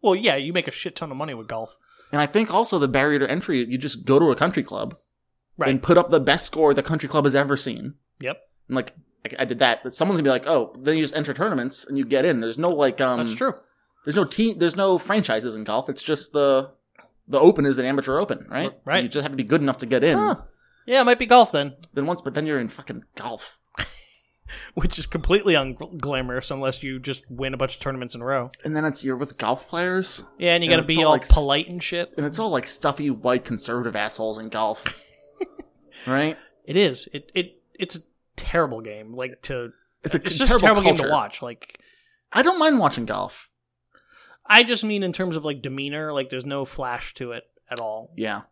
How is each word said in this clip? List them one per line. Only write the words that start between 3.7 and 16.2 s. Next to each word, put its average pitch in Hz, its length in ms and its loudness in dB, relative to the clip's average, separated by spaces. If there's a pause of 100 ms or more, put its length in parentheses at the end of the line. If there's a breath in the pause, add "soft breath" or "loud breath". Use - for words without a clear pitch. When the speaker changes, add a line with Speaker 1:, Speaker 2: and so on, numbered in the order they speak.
Speaker 2:
just 131 280 -8
go 135 140 6
to 160 120 6
a 123 40 4
country 160 280 0
club - 320 -8 (600)
Speaker 1:
Right. 139 120 0
Speaker 2:
and 131 120 0
put 170 160 6
up 175 120 4
the 160 100 6
best 139 260 2
score 151 280 4
the 139 100 2
country 151 260 -4
club 147 140 2
has 139 120 4
ever 139 220 2
seen. - 380 -8 (240)
Speaker 1:
Yep. 135 180 -8 (300)
Speaker 2:
And, 131 80 -6
like, - 180 -6 (320)
I, - 180 -8
I - 20 -2
did 120 140 -6
that. 120 240 2
But 127 120 -8
someone's 180 240 2
gonna 143 80 2
be - 20 4
like, 127 180 0
"Oh," 139 300 0
then 147 200 0
you 156 60 2
just 147 120 -4
enter 147 180 -4
tournaments 139 520 -4
and 139 120 -6
you 135 80 0
get 131 200 2
in. 139 160 2
There's 113 180 -6
no, 170 100 2
like, 143 320 2
um, 127 180 0
Speaker 1:
That's 117 140 -4
true. 262 200 -2 (500)
Speaker 2:
there's 147 120 -4
no 190 100 4
team, 220 340 0
there's 170 160 2
no 190 240 2
franchises 120 560 -2
in 110 80 -10
golf. 110 260 -2
It's 139 140 -8
just - 300 -4